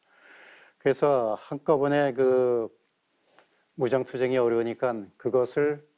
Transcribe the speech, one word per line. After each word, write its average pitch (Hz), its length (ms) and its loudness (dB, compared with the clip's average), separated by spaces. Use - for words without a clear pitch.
그래서 131 600 0
한꺼번에 143 760 0
그 123 560 2
무장투쟁이 127 640 -2
어려우니까 117 680 -2
그것을 147 680 -2